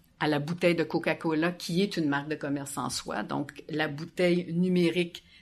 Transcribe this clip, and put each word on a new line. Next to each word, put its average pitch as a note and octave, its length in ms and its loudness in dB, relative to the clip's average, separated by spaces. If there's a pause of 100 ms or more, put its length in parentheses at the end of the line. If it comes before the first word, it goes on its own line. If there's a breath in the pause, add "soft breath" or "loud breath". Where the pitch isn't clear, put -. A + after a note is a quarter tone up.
(200)
à D3+ 60 2
la D3+ 140 2
bouteille F3 340 2
de E3 80 2
Coca-Cola D#3+ 680 0
qui E3+ 280 -2
est G3 160 0
une D#3+ 120 0
marque C#3+ 200 0
de D#3 60 -4
commerce C#3+ 420 -4
en C3 140 -4
soi. - 320 -4
Donc, - 460 -6
la D#3 180 0
bouteille F3 640 0
numérique F3 720 2 (200 soft breath)